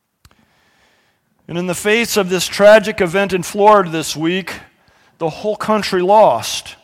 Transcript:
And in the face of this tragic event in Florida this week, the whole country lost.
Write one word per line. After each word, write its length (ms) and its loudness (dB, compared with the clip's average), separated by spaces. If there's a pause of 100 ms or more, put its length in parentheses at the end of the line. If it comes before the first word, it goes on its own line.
(1500)
And 100 -10
in 100 -6
the 60 -4
face 440 -2
of 120 0
this 180 -4
tragic 520 4
event 320 -2
in 120 -4
Florida 460 2
this 240 -6
week, 460 -6 (600)
the 100 -4
whole 260 -6
country 460 -2
lost. 840 2